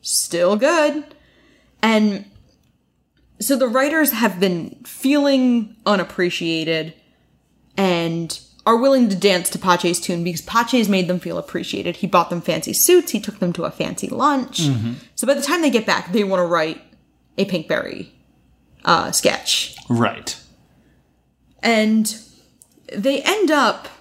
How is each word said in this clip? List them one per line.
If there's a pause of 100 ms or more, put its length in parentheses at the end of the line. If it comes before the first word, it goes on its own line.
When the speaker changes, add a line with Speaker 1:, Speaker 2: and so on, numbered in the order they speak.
Speaker 1:
Still
good. (760)
And (1120)
so
the
writers
have
been
feeling (100)
unappreciated (800)
and (280)
are
willing
to
dance
to
Pache's
tune
because
Pache's
made
them
feel
appreciated.
He
bought
them
fancy
suits.
He
took
them
to
a
fancy
lunch.
Speaker 2:
Mm-hmm. (220)
Speaker 1:
So
by
the
time
they
get
back,
they
wanna
write (560)
a
Pinkberry, (760)
uh,
sketch. (140)
Speaker 2:
Right. (1200)
Speaker 1:
And (800)
they
end
up (140)